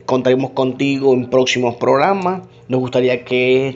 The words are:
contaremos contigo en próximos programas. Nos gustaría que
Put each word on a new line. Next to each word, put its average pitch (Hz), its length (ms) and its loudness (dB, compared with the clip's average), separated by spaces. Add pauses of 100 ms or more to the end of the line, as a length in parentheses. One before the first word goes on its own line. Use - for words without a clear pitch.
contaremos 127 460 0
contigo 135 640 0
en 123 160 -2
próximos 127 460 0
programas. 180 680 0 (220)
Nos 127 120 -2
gustaría 127 440 0
que 127 520 0